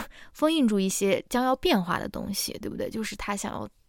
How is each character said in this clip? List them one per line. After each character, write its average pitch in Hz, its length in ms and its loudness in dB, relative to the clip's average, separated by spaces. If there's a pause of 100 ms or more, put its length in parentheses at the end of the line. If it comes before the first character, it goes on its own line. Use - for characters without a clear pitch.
(100)
<laughs> - 220 -20
封 311 200 2
印 302 140 6
住 214 140 4
一 190 80 2
些 196 400 2
将 247 160 2
要 262 100 2
变 277 260 4
化 175 200 -2
的 - 80 -6
东 - 260 -6
西， - 260 -6
对 - 80 -8
不 - 80 -8
对？ - 140 -4
就 220 140 -6
是 208 100 -8
他 202 220 -6
想 202 160 -6
要 - 160 -8 (200)